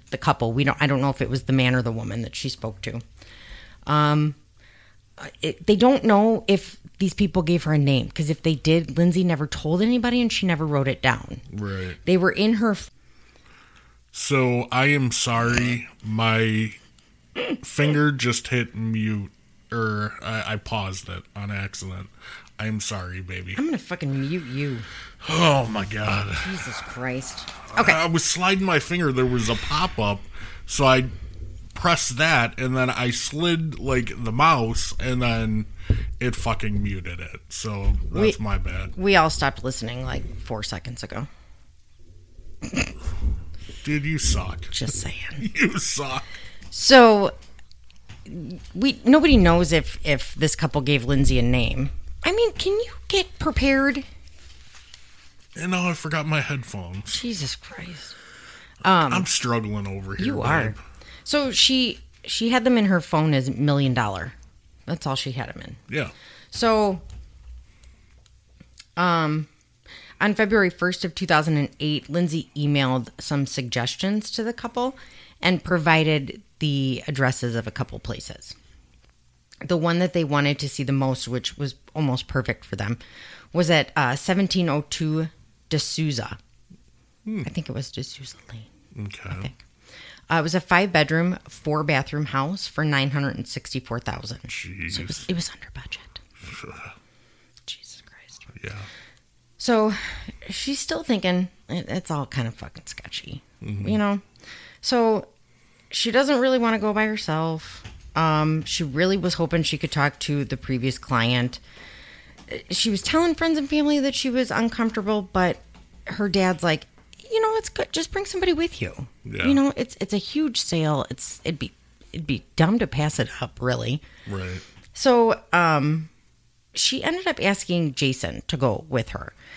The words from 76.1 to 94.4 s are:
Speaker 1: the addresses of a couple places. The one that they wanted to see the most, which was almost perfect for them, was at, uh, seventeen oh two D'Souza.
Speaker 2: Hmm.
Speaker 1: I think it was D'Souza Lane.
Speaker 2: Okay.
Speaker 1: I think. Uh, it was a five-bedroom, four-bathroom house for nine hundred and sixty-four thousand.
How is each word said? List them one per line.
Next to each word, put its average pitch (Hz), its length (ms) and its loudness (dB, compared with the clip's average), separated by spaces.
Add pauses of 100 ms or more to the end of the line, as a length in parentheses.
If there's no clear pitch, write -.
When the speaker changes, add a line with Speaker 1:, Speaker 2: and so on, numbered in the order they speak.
Speaker 1:
the 139 480 0
addresses 127 480 0
of 113 120 -2
a 107 40 -8
couple - 280 -8
places. - 560 -12 (1080)
The 170 120 2
one 170 220 2
that 180 140 2
they 170 100 2
wanted 143 360 2
to 143 100 -4
see - 140 -6
the 131 100 0
most, 135 340 0
which 120 300 -6
was 143 180 -6 (180)
almost 135 340 -2
perfect - 380 -4
for - 100 -8
them, 98 220 -4 (560)
was 165 160 2
at, 151 260 4
uh, 131 200 2
seventeen 185 540 0
oh 147 200 0
two 156 380 -2 (420)
D'Souza. 147 680 -2 (880)
Speaker 2:
Hmm. 214 200 -4
Speaker 1:
I 147 40 -8
think 156 200 -6
it 127 40 -8
was - 180 -8
D'Souza - 460 -12 (140)
Lane. - 560 -16
Speaker 2:
Okay. - 220 -14
Speaker 1:
I 95 60 -8
think. 101 300 -12 (600)
Uh, 165 120 0
it - 20 2
was 160 140 -2
a 175 60 2
five-bedroom, 170 760 2 (100)
four-bathroom 151 800 -2
house 143 420 -2
for - 180 -4
nine 139 260 2
hundred 139 240 -2
and 110 120 -8
sixty-four - 520 -6
thousand. - 480 -8